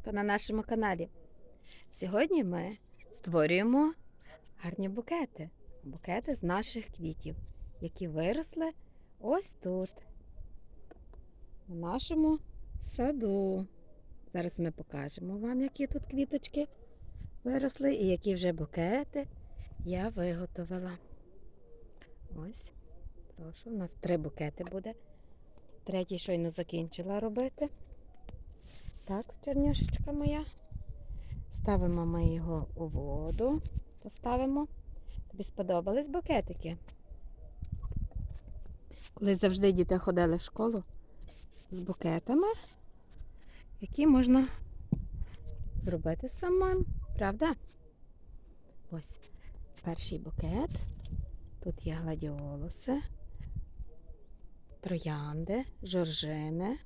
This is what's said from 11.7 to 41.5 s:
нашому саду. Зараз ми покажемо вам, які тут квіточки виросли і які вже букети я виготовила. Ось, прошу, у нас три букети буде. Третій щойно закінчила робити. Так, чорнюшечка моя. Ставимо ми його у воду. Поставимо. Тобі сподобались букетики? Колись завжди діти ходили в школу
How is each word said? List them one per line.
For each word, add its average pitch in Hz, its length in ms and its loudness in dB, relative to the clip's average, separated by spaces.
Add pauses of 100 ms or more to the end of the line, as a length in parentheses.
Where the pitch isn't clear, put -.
нашому 302 640 2 (420)
саду. 196 840 2 (680)
Зараз 175 260 -2
ми 165 120 2
покажемо 160 680 -6
вам, 247 240 2
які 277 240 0
тут 285 180 0
квіточки 277 640 0 (760)
виросли 269 500 4
і 196 140 4
які 185 260 4
вже 180 180 4
букети 190 720 0 (580)
я 180 240 0
виготовила. 180 920 -2 (1400)
Ось, 170 360 -8 (640)
прошу, 165 340 -12
у 226 60 -2
нас 180 140 -2 (100)
три 180 160 4
букети 151 480 -4
буде. 196 300 -6 (920)
Третій 185 340 0
щойно 170 320 2
закінчила 170 680 -2
робити. 247 480 0 (1400)
Так, 202 200 -2 (200)
чорнюшечка 285 680 4
моя. 294 320 2 (1080)
Ставимо 180 540 4
ми 170 200 4
його 165 400 2 (100)
у 165 100 -4
воду. 151 760 0 (400)
Поставимо. 262 640 0 (640)
Тобі 196 140 -6
сподобались 196 640 2
букетики? 240 680 0 (2500)
Колись 196 260 4
завжди 196 320 8
діти 180 260 6
ходили 175 380 6
в 175 40 0
школу 220 440 0 (840)